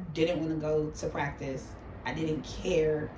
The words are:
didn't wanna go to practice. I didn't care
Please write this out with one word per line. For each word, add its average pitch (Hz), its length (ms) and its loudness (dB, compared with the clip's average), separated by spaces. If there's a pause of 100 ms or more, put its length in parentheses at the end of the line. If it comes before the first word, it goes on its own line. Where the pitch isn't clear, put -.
(140)
didn't 160 260 4
wanna 160 160 0
go 151 340 2
to 165 180 -6
practice. 143 580 -4 (380)
I 135 100 -2
didn't 156 280 0
care 156 760 2